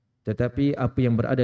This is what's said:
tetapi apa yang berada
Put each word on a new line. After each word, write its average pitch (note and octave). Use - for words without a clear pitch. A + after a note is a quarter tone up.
tetapi B2+
apa B2+
yang A#2+
berada B2